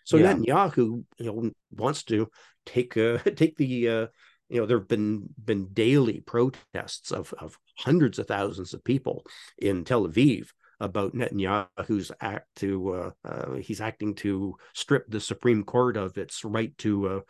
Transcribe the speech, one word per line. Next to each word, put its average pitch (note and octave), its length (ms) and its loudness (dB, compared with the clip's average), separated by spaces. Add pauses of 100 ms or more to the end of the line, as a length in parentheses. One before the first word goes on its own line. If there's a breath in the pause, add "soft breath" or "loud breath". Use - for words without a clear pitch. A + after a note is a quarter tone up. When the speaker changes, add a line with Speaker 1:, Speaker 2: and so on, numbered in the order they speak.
Speaker 1:
So D#3 140 6
Speaker 2:
Yeah. F#3 160 8
Speaker 1:
Netanyahu, B2 720 2 (140)
you A#2 80 -8
know, A2 240 -4 (200)
wants B2 340 -2
to G#2+ 240 0 (380 soft breath)
take, B2 300 -2
uh, A#2 220 4
<laughs> - 180 0
take D#3+ 200 2
the, B2+ 320 0
uh, A2+ 180 0 (440 soft breath)
you A#2+ 100 0
know, G#2+ 60 0
there A#2 120 4
have G2 100 -8
been, G#2+ 400 0 (140)
been G2+ 300 -2
daily A#2 480 4
protests - 920 -4
of, - 260 -8
of - 180 -16 (220)
hundreds C#3+ 400 2
of - 80 -4
thousands G2 480 -4
of - 100 -14
people - 400 -2 (320 loud breath)
in F#2 280 -2
Tel A2+ 220 2
Aviv G#2+ 420 4 (340 soft breath)
about G2 320 -2
Netanyahu's G2+ 960 -2 (120)
act - 240 -6 (100)
to, G2 380 -4
uh, F2+ 160 -6 (120)
uh, B1+ 340 -8
he's G#2 260 -8
acting G#2+ 320 -6
to G2 420 -6 (180 soft breath)
strip - 360 0
the G#2+ 100 -4
Supreme A2 420 2
Court B2 360 0
of F#2+ 180 -6
its - 260 -10
right A2 360 -4
to, G2+ 280 0
uh, F#2+ 240 -4